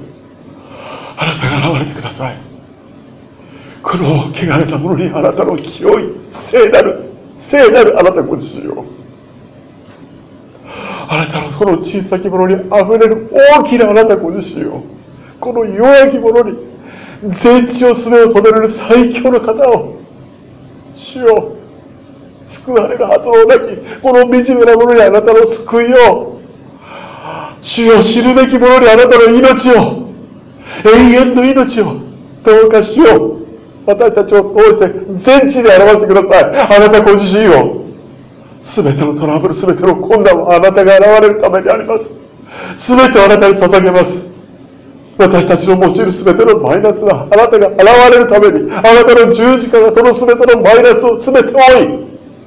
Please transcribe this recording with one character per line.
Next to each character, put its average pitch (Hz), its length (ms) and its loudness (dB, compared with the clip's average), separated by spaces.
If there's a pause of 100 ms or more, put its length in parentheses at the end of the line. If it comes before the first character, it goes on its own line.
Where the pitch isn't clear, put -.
(1160)
あ 156 120 -8
な 165 60 -6
た 139 360 -6
が 143 100 -4
現 147 80 -8
れ 147 60 -16
て - 80 -16
く - 20 -18
だ 110 60 -14
さ 123 220 -14
い。 104 40 -18 (1500)
こ - 140 -8
の 180 80 -6 (280)
汚 156 240 -6
れ 160 80 -2
た 147 140 -8
も 170 160 -6
の - 20 -8
に 151 160 -6
あ 151 80 -6
な - 100 -2
た - 140 -6
の 180 100 -6
清 - 440 -6
い、 180 100 -10 (220)
聖 - 380 -2
な 571 120 2
る、 - 220 -6 (320)
聖 262 360 0
な 233 120 2
る 208 160 0
あ - 20 0
な 180 100 2
た 175 120 -4
ご - 120 -8
自 - 240 -14
身 - 100 -14
を、 - 140 -14 (2250)
あ 156 100 -10
な 160 100 -6
た 151 120 -10
の 147 100 -12
こ 208 160 -6
の 185 120 -2
小 - 240 -10
さ 185 180 -8
き 190 80 -8
も 185 120 -6
の 185 80 -2
に 190 80 0 (160)
あ 202 120 0
ふ 220 140 -2
れ 220 100 2
る - 240 -4
大 285 320 4
き 247 140 -4
な 214 140 0
あ - 20 0
な 220 140 4
た 202 100 0
ご 170 140 -8
自 185 280 -12
身 131 60 -8
を、 - 160 -12 (580)
こ 247 140 -8
の 226 120 -4
弱 262 420 2
き 254 100 -4
者 226 320 0
に - 80 -12 (680)
全 240 400 0
地 247 180 -4
を 240 80 2
す 233 160 -8
べ 233 140 4
を 220 40 4
染 208 140 0
め 220 80 4
ら 214 60 2
れ 220 80 0
る 214 60 -2
最 240 440 0
強 247 160 -4
の 240 100 0
方 226 300 -2
を、 165 300 -4 (960)
主 - 240 -18
よ、 226 320 0 (960)
救 - 260 -14
わ 208 140 0
れ 247 100 -8
る 240 60 -4
は - 160 -2
ず 240 100 -8
の 226 160 4
な 247 100 4
き 202 220 -4 (240)
こ 262 100 -2
の 247 100 4
惨 247 360 0
め 233 80 2
な 233 100 4
も 233 100 2
の 240 100 0
に 226 80 2
あ 190 80 2
な 214 100 0
た 226 100 0
の 226 140 4
救 233 380 -4
い 240 100 -2 (160)
を、 - 300 -6 (1200)
主 - 240 -6
よ、 226 160 4
知 233 220 -2
る 254 100 0
べ 254 140 2
き 254 100 -2
も 240 100 2
の 254 120 4
に 240 100 4
あ 220 60 4
な 240 80 4
た 247 60 2
の 233 160 4
命 254 500 2
を、 - 320 -2 (760)
永 214 60 2 (240)
遠 247 220 0
の 247 100 0
命 262 380 -2
を、 139 140 -6 (460)
ど 220 220 4
う 220 40 2
か 220 120 2
主 269 200 -2
よ、 - 340 2 (520)
私 208 280 0
た 202 100 -2
ち - 80 -4
を 196 240 0
通 214 160 4
し - 60 -2
て 185 80 0 (260)
全 269 340 2
地 254 140 -4
で 226 140 4
表 208 240 4
し - 20 -2
て 202 60 -4
く 190 80 0
だ 196 100 2
さ 185 140 2
い。 - 40 4
あ 208 360 0
な 208 100 4
た 214 140 4
ご 202 100 4
自 196 240 0
身 220 160 0
を、 123 320 -2 (800)
す - 180 -8
べ 139 120 -2
て 147 120 -4
の 147 80 -4
ト 151 140 -6
ラ 151 100 -4
ブ 175 100 -4
ル、 156 60 -4
す - 100 -8
べ 180 120 0
て 180 80 -8
の 180 120 0
困 208 280 -2
難 180 200 2
は 175 120 0
あ 170 40 2
な 190 140 2
た 196 100 0
が 190 140 4
現 214 240 4
れ 208 140 2
る - 40 -6
た 190 120 0
め 185 100 -2
に - 80 -4
あ 220 80 0
り 220 80 -8
ま 226 140 -4
す。 - 160 -16 (600)
す - 180 -4
べ 254 160 4
て 233 80 2
を 196 60 4
あ - 20 2
な 208 100 4
た 202 100 2
に 196 60 4
捧 190 300 0
げ 185 80 0
ま 180 120 2
す。 - 300 -8 (840)
私 180 280 0
た 180 80 0
ち - 120 -6
の 185 100 0
用 185 100 0
い - 120 -2
る 185 120 -2
す 180 140 -8
べ 180 80 2
て 226 100 0
の 220 140 2
マ 127 200 -2
イ 202 40 -2
ナ 208 100 0
ス 214 140 -6
は 143 260 -4
あ 202 40 2
な 233 120 2
た 226 120 0
が 196 80 0
現 - 100 -6 (400)
れ 233 60 2
る 226 40 -2
た 202 120 2
め 190 200 2
に、 - 120 -6
あ 190 100 -8
な 233 240 4
た 240 80 4 (100)
の 202 80 2
十 247 280 0
字 233 100 -8
架 233 100 2
が 220 120 2
そ 220 100 2
の 240 140 2
す 247 100 -4
べ 240 100 2
て 240 200 2
の 208 80 -4
マ 202 100 4
イ 240 100 4
ナ 240 120 4
ス - 100 -4
を 233 140 -2
す 262 120 -6
べ 254 120 2
て - 100 -6
追 - 0 -
い、 262 300 4 (640)